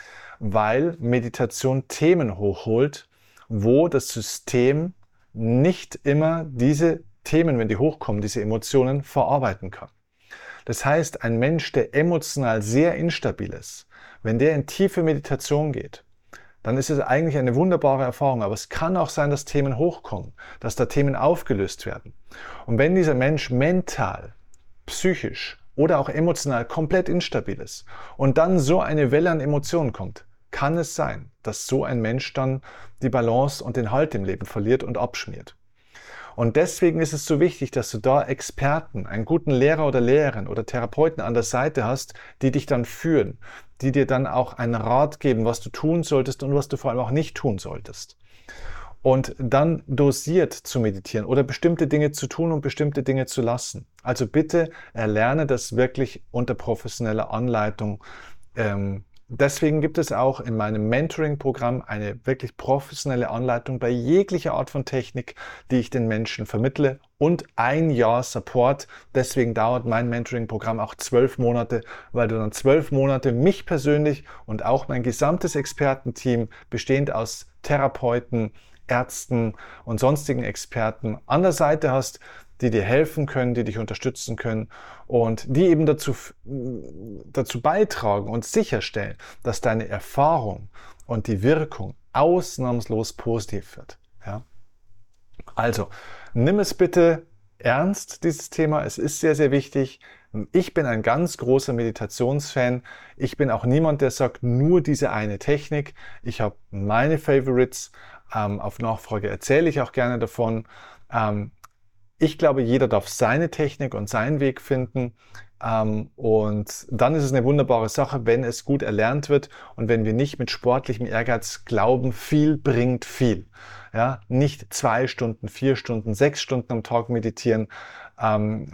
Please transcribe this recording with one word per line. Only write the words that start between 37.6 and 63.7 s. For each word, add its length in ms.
dass 180
du 80
da 240
Experten, 840
einen 180
guten 260
Lehrer 360
oder 140
Lehrerin 460
oder 180
Therapeuten 580
an 120
der 80
Seite 420
hast, 300
die 100
dich 160
dann 180
führen, 540
die 120
dir 140
dann 200
auch 280
einen 200
Rat 460
geben, 240
was 160
du 100
tun 320
solltest 400
und 120
was 140
du 80
vor 140
allem 100
auch 100
nicht 260
tun 220
solltest. 580
Und 360
dann 500
dosiert 680
zu 240
meditieren 480
oder 160
bestimmte 460
Dinge 240
zu 160
tun 240
und 80
bestimmte 420
Dinge 240
zu 160
lassen. 440
Also 260
bitte 420
erlerne 520
das 300
wirklich 560
unter 240
professioneller 800
Anleitung. 680
Ähm, 500
deswegen 420
gibt 180
es 140
auch 280
in 160
meinem 320
Mentoring-Programm 1000
eine 380
wirklich 320
professionelle 720
Anleitung 480